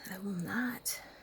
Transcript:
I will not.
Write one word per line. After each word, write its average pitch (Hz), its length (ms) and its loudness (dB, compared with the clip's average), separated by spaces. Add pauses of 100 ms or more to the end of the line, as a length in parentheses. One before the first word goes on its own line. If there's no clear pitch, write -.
(120)
I 190 60 -4
will 196 140 0
not. 214 680 2 (220)